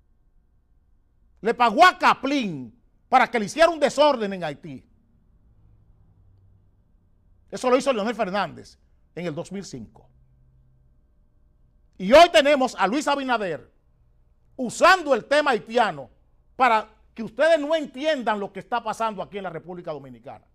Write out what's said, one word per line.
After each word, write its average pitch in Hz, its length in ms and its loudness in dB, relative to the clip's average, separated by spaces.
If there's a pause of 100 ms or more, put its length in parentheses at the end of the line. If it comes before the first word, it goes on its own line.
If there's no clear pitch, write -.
(1400)
Le 214 140 -2
pagó 240 320 4
a 359 120 4
Caplin 214 760 -2 (340)
para 240 220 4
que 240 100 -2
le 208 60 -4
hiciera 320 240 2
un 330 100 -4
desorden 262 540 0
en 180 100 -10
Haití. 147 400 -12 (2750)
Eso 226 200 -4
lo 247 80 4
hizo 277 160 0
Leonel 220 220 -4
Fernández 190 640 -6 (360)
en 175 140 -8
el 151 80 -6
dos 170 160 -10
mil 190 140 -12
cinco. - 440 -18 (1900)
Y 190 160 -4
hoy 339 180 10
tenemos 285 440 2
a 185 120 0
Luis 269 200 -4
Abinader 247 640 -4 (840)
usando 285 580 2
el 220 120 -2
tema 294 260 0
haitiano 214 580 -2 (460)
para 226 340 0 (240)
que 226 100 -12
ustedes 311 360 0
no 294 160 -2
entiendan 262 640 -4
lo 196 120 -8
que 190 80 -16
está 233 240 -6
pasando 214 380 -6
aquí 160 160 -14
en 196 60 -10
la 185 60 -10
República 165 420 -12
Dominicana. 127 640 -16